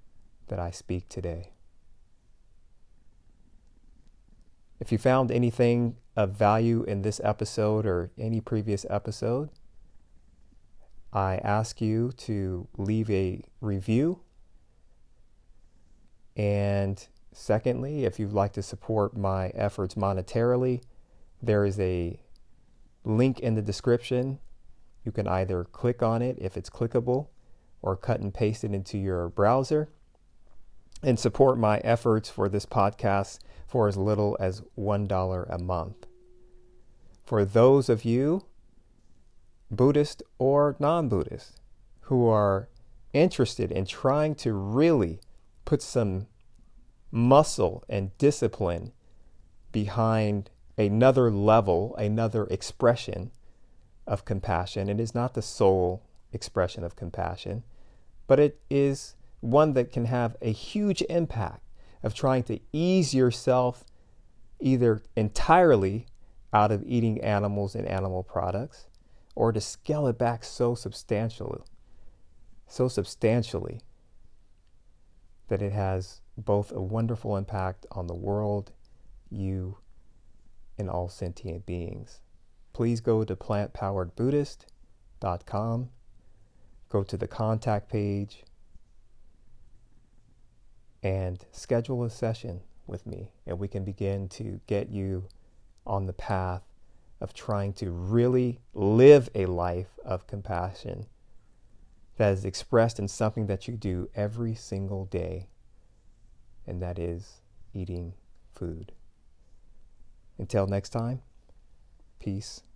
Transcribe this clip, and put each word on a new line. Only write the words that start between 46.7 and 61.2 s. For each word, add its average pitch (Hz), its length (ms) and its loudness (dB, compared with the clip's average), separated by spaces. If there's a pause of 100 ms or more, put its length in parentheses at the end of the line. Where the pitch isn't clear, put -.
muscle 120 800 4
and 98 300 -4
discipline 110 720 0 (800)
behind 107 800 0 (260)
another 117 540 6
level, 101 640 4
another 107 520 0
expression 101 840 0 (760)
of - 200 -4
compassion. 98 640 -2
It 104 100 -2
is 113 140 -4
not 123 180 -2
the 110 80 -4
sole 95 640 2 (300)
expression - 500 -4
of 87 100 -10
compassion, 90 680 -8 (640)
but 139 120 6
it 147 300 4
is 139 480 0 (240)
one 143 320 4
that 127 180 2
can 120 140 -2
have 120 380 -2
a 113 100 0
huge 208 560 -2
impact 156 540 -2 (400)